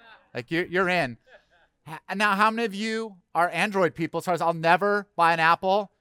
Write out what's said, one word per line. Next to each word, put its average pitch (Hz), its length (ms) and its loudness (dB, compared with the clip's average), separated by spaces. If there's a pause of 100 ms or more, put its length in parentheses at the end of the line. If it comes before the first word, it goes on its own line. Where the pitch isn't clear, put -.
(340)
Like 123 180 -10
you're, 165 140 -2
you're 180 240 -2
in. 147 280 -2 (720)
Ha-, 156 120 -14 (160)
now, 208 200 2
how 214 160 2
many 233 140 -4
of 196 100 -8
you 220 420 -6 (160)
are 170 160 2
Android 185 460 0
people? 165 240 -4
As - 60 -10
far 185 100 0
as, 170 60 -4
"I'll 170 120 2
never 180 640 2
buy 170 180 4
an 165 60 0
Apple. 190 600 2